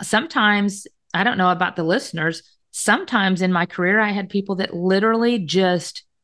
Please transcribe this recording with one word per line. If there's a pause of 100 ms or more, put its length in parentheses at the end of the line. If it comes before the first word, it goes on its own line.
sometimes, (280)
I
don't
know
about
the
listeners, (280)
sometimes
in
my
career,
I
had
people
that
literally
just (200)